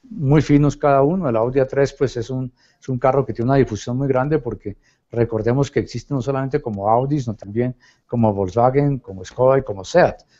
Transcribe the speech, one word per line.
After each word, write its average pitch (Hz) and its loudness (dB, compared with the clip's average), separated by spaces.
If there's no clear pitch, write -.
muy 147 2
finos 147 4
cada 139 4
uno. 165 0
El 113 0
Audi 127 0
A 131 2
tres, 135 0
pues, 123 -2
es 113 -6
un, 131 -6
es - -12
un 127 -4
carro 135 2
que - -8
tiene 117 -2
una 139 4
difusión 120 -2
muy 135 -4
grande 135 0
porque 107 -10
recordemos 113 0
que - 0
existe 117 -8
no 135 -2
solamente 135 -4
como 101 -4
Audi, 135 2
sino 117 -6
también 117 -6
como 113 2
Volkswagen, 127 0
como 95 -14
Skoda 131 2
y - 0
como 101 -10
Seat. - 2